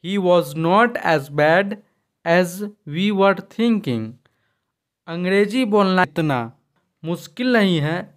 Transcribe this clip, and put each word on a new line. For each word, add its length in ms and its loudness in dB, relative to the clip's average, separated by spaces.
He 140 -6
was 380 2
not 400 2
as 160 0
bad 340 2
as 300 0
we 160 -4
were 160 4
thinking। 500 0
अंग्रेजी 560 0
बोलना 380 2
इतना 360 -2
मुश्किल 480 -4
नहीं 280 2
है 180 -2